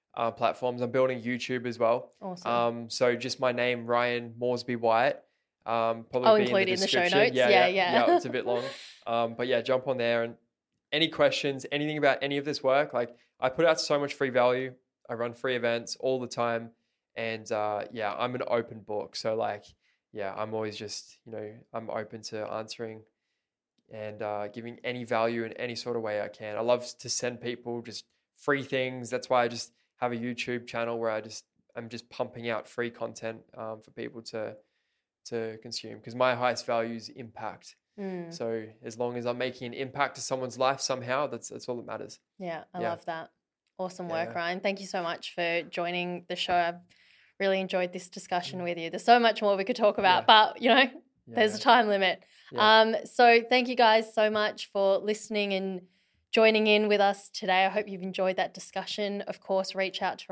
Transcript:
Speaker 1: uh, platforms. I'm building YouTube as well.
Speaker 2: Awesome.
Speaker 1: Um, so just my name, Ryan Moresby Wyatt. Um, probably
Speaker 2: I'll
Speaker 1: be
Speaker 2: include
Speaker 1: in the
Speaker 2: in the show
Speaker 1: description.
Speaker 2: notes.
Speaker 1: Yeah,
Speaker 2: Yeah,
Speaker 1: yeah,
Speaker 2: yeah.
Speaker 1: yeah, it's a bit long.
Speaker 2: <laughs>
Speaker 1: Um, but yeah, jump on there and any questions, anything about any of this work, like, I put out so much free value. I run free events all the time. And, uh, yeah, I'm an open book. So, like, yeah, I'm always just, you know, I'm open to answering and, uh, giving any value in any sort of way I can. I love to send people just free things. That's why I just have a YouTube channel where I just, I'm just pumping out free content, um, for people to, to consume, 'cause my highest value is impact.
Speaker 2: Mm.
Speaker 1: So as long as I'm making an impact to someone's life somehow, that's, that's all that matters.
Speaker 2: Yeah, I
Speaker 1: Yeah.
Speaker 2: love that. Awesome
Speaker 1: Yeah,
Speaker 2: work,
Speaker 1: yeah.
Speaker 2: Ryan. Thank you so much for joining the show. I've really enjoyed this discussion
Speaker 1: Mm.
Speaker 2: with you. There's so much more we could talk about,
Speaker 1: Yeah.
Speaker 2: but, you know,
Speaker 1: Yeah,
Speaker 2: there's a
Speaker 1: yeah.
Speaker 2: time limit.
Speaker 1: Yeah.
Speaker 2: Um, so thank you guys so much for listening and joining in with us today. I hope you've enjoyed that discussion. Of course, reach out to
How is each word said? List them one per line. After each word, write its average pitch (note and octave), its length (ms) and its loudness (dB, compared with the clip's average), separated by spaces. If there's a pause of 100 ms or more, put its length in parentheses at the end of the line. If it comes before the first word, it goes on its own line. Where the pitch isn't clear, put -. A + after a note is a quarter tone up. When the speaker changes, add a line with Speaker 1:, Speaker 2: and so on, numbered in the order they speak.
(160)
Speaker 1:
uh, A2+ 160 -2
platforms. A#2+ 500 -2
I'm A#2 80 -4
building B2+ 320 0
YouTube B2 440 -4
as A2+ 120 -6
well. A#2+ 420 0
Speaker 2:
Awesome. F3+ 300 -8
Speaker 1:
Um, A#2 400 0
so B2 240 4
just A#2+ 240 -6
my C3 140 2
name, A#2+ 340 0
Ryan A#2+ 500 0
Moresby B2 380 -2
Wyatt. A#2 480 2 (420)
Um, A2+ 460 0
probably B2+ 180 2
Speaker 2:
I'll A3 80 10
Speaker 1:
be G#3 60 6
Speaker 2:
include F#3+ 200 2
Speaker 1:
in F#3 40 0
the F#3 60 0
Speaker 2:
in F#3 80 -2
the G3 80 2
show - 140 2
Speaker 1:
description. F3+ 160 2 (100)
Speaker 2:
notes. B2+ 80 -2
Speaker 1:
Yeah, B2 120 6
Speaker 2:
Yeah, D3 200 8
Speaker 1:
yeah, F3+ 240 0
Speaker 2:
yeah. A#3 160 4
Speaker 1:
yeah, F4 80 6
it's - 80 0
a B2 60 -6
bit A#2+ 160 -2
long. A#2+ 220 0
Speaker 2:
<laughs> - 40 -12 (340)
Speaker 1:
Um, A#2 320 0
but B2 80 -2
yeah, A#2+ 160 2
jump B2+ 260 0
on B2+ 80 0
there A#2 260 2
and A#2 120 -6 (580)
any D#3 160 2
questions, C#3 640 2
anything D3+ 240 -2
about C#3+ 240 4
any C#3+ 160 -2
of C#3+ 80 -2
this D3 180 -6
work, C#3 300 2
like, A#2+ 240 -2 (240)
I B2+ 80 2
put D#3+ 160 0
out D#3+ 160 4
so D3 180 0
much C#3 140 -4
free C#3 160 -2
value. B2+ 460 2 (340)
I B2 60 -8
run A#2 180 -4
free B2+ 240 -2
events A#2 420 -2
all C3 220 -2
the A#2+ 60 -8
time. A#2 460 -4 (440)
And, A2+ 340 -6
uh, G#2+ 400 -2
yeah, G#2+ 280 -4
I'm B2 160 -2
an B2 120 -4
open A#2 340 -2
book. G#2 360 -8
So, A2 180 -2
like, G#2+ 300 -4 (480)
yeah, G2 240 -8
I'm A2 160 -6
always G#2+ 240 -4
just, - 480 -12
you A2+ 80 -18
know, G#2+ 180 -10 (220)
I'm A2+ 160 -8
open A2 360 -8
to G#2+ 280 -8
answering A2 480 -10 (880)
and, G#2+ 320 -10
uh, G#2 260 -4
giving A#2 360 -12
any B2 200 -6
value A#2 400 0
in A2 100 -10
any A#2+ 200 -8
sort A#2+ 220 -6
of A2+ 60 -4
way G#2 180 -2
I G#2 80 -4
can. G#2+ 280 -10
I G#2+ 40 -2
love A#2+ 260 2 (120)
to B2 100 -12
send B2 320 -4
people A#2+ 400 -8
just A2+ 240 -14 (340)
free C#3 240 0
things. B2+ 480 -4
That's B2 200 -4
why B2 140 4
I A#2+ 40 2
just A#2 240 -12 (240)
have B2 160 -4
a A#2+ 40 -6
YouTube A#2+ 500 -6
channel A#2 320 -4
where A2+ 120 -2
I A2 100 -4
just, A2 240 -14 (300)
I'm A#2 140 -10
just A#2 220 -14
pumping A#2 400 -8
out A2 180 -6
free A#2+ 220 -6
content, A2+ 500 -10 (160)
um, A2 260 -12
for - 100 -20
people A#2 300 -12
to, A2 340 -10 (720)
to A2+ 360 -6
consume, A2+ 380 -12
'cause A#2 140 -14
my B2+ 200 4
highest A#2+ 320 0
value A#2 280 0
is A2 140 -12
impact. A2 680 -14 (220)
Speaker 2:
Mm. F3+ 340 -10
Speaker 1:
So A2+ 340 -6 (180)
as A#2 140 -12
long A#2+ 180 -4
as A#2+ 100 -6
I'm A#2+ 120 -2
making B2+ 300 -6
an A#2+ 60 -14
impact C3+ 420 -4
to B2+ 40 -12
someone's B2+ 380 -6
life C3+ 220 0
somehow, B2+ 460 -2
that's, A#2+ 220 -8
that's A#2 200 -14
all B2 80 -4
that A2+ 100 -12
matters. - 340 -10 (180)
Speaker 2:
Yeah, E3+ 340 -8
I F3+ 100 -8
Speaker 1:
Yeah. E3+ 80 -2
Speaker 2:
love E3+ 160 -8
that. D#3+ 240 -8 (480)
Awesome F3+ 300 -8
Speaker 1:
Yeah, E3 40 -6 (120)
Speaker 2:
work, - 100 -8
Speaker 1:
yeah. F3 40 -6
Speaker 2:
Ryan. E3+ 220 -2
Thank G3 200 -2
you F#3+ 60 -12
so F3+ 160 -4
much - 320 -6
for E3+ 280 0
joining F3 640 -6
the F3+ 80 -8
show. F3+ 180 -2
I've F3 220 0 (640)
really F#3+ 200 2
enjoyed F3+ 320 -2
this F3+ 160 -12
discussion F3+ 520 -6
Speaker 1:
Mm. F3 40 -6
Speaker 2:
with E3+ 140 -4
you. E3 120 -6
There's F3+ 140 -8
so A#3+ 140 10
much A3+ 240 2
more G3+ 140 4
we G3 80 -2
could A#3 120 -2
talk G#3 220 2
about, F#3 240 6
Speaker 1:
Yeah. - 40 -8 (260)
Speaker 2:
but, - 100 -12
you A#3+ 60 4
know, A3+ 140 8
Speaker 1:
Yeah, C4 80 2 (360)
Speaker 2:
there's G#3+ 280 2
a G#3+ 40 -6
Speaker 1:
yeah. - 60 -8
Speaker 2:
time A#3 240 8
limit. F#3+ 340 2 (300)
Speaker 1:
Yeah. A3 280 8
Speaker 2:
Um, A3 240 4
so A#3 380 8
thank B3 260 2
you B3+ 60 -2
guys A3+ 400 4
so G#3+ 160 2
much G#3+ 360 -2
for G3 320 2
listening G#3 560 -2
and F#3+ 280 -4 (480)
joining A3 360 6
in G#3+ 220 4
with G#3 120 4
us G3 280 0
today. F#3 380 2
I - 20 4
hope G3+ 200 -4
you've F#3 140 -10
enjoyed F#3+ 340 -2
that F3+ 180 -2
discussion. G3+ 680 -6
Of - 180 -12
course, F#3+ 340 -2
reach F#3+ 280 -4
out F#3 180 -2
to - 120 -20